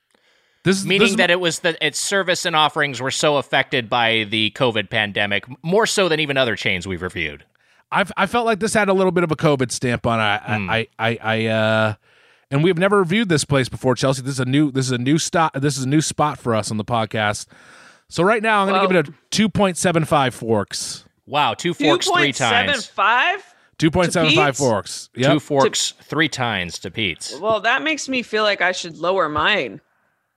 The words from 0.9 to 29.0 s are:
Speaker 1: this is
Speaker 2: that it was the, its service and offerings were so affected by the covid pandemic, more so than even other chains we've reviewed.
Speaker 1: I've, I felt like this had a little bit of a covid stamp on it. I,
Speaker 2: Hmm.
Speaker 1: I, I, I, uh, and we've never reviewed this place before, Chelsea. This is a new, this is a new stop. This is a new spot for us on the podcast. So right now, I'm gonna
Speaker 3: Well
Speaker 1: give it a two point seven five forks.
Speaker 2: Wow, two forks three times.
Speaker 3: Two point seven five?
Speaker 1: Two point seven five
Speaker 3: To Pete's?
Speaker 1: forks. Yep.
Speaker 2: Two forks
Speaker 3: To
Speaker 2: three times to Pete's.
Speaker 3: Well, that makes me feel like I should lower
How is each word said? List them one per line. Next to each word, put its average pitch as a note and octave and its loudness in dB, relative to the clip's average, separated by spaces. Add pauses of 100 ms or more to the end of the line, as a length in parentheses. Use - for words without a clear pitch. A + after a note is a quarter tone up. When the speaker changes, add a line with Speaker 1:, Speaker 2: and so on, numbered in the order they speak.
Speaker 1:
this A#3 4
is F#3+ -2
Speaker 2:
that F3 4
it F3+ 2
was E3+ -2
the, D#3+ -2
its D3 -2
service F#3 -2
and E3 -2
offerings C#3+ 0
were C3 -4
so D3+ 2
affected C3 -2
by A2+ 2
the A2 0
covid A2 0
pandemic, G2+ -2 (180)
more G3 2
so F#3+ 2
than D#3 0
even C#3+ -2
other A#2+ 2
chains F#2+ -2
we've F2+ -4
reviewed. D#2+ -6 (480)
Speaker 1:
I've, F#3 -2
I F#3+ 2
felt A#3 -2
like A3 0
this G#3+ -2
had G#3 2
a F#3+ 4
little F#3 2
bit F3 2
of E3 0
a D3+ -2
covid C3 2
stamp A#2+ -2
on A#2 2
it. A2 2
I, G#2+ 0
Speaker 2:
Hmm. G2 -4
Speaker 1:
I, A2+ -2 (100)
I, A2+ 0
I, A2 0
uh, A2 2 (580)
and C#3 2
we've F3 2
never G3 4
reviewed F#3+ 2
this D3+ 2
place C3+ 2
before, B2 0
Chelsea. C3 0
This C3 -8
is B2 -4
a B2+ -2
new, C#3 2
this C3 0
is B2+ -2
a B2 0
new C3+ 2
stop. D#3+ 0
This C3+ 0
is C3 -4
a - -4
new D3 2
spot D3 -2
for A#2+ -2
us G#2+ -2
on A2 -4
the G#2 -4
podcast. A2 -2 (600)
So - -2
right G#3+ 2
now, G#3+ 2
I'm F#3+ 2
gonna F#3+ 2
Speaker 3:
Well G3 2
Speaker 1:
give F#3 2
it D3 0
a - -18 (180)
two G#3 2
point F#3 0
seven E3 2
five C#3 2
forks. - -4 (200)
Speaker 2:
Wow, C3+ 0
two E3+ -4
forks F4 2
three F4+ 2
times. - -10
Speaker 3:
Two - 2
point C#4 0
seven A#3 -4 (140)
five? C4 0 (240)
Speaker 1:
Two D#3+ 4
point E3+ 2
seven D#3 2
five D#3 4
Speaker 3:
To C#3 2
Pete's? B2+ -4
Speaker 1:
forks. A2+ -2
Yep. C3 2
Speaker 2:
Two D3+ 2
forks - 0
Speaker 3:
To - -20
Speaker 2:
three D3 -2
times G2+ -4
to F#2+ -10
Pete's. G#2+ -4
Speaker 3:
Well, G#3 -2
that A#3+ 0
makes D4+ -4
me C4 -4
feel G#3+ -2
like G3+ 0
I F3+ 2
should E3+ -10
lower F3 0